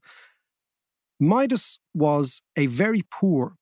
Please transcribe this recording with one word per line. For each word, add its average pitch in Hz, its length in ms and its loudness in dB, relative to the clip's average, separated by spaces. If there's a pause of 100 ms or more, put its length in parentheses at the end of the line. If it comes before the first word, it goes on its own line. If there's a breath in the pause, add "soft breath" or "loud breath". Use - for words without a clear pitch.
(1200 soft breath)
Midas 233 600 0 (140)
was 147 480 0 (140)
a 143 100 0
very 190 460 0
poor 151 500 0